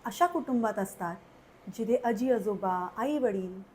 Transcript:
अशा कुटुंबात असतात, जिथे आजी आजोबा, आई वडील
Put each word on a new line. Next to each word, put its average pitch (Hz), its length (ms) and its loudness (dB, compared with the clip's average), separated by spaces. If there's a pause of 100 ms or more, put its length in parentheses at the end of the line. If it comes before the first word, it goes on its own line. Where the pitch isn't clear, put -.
अशा 233 220 4
कुटुंबात 240 520 0
असतात, 185 380 -4 (640)
जिथे 226 260 2
आजी 240 280 2
आजोबा, 190 640 0
आई 277 220 0
वडील 196 440 -2 (120)